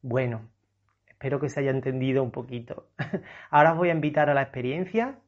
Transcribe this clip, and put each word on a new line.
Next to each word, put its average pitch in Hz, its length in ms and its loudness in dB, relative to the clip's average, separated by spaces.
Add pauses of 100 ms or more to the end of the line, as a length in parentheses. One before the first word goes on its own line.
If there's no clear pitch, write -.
Bueno, 120 480 -4 (580)
espero 135 320 -4
que 143 100 -2
se - 100 -6
haya 135 120 0
entendido 131 520 0
un 120 80 -4
poquito. 120 680 -12
<laughs> - 520 -8
Ahora 151 240 8
os 160 40 0
voy 175 120 2
a 170 40 2
invitar 151 360 2
a 147 40 4
la 139 80 4
experiencia 180 880 -4